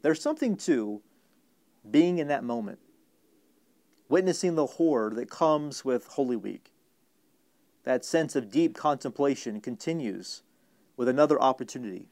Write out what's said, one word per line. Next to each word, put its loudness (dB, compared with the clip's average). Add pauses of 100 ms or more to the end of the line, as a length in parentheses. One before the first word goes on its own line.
There's 2
something -2
to 0 (880)
being 4
in -2
that -2
moment, -6 (1300)
witnessing 2
the 2
horror 2
that -8
comes 0
with -2
Holy -2
Week. -10 (1120)
That 0
sense -2
of -2
deep 2
contemplation -2
continues -8 (540)
with 0
another 4
opportunity. -2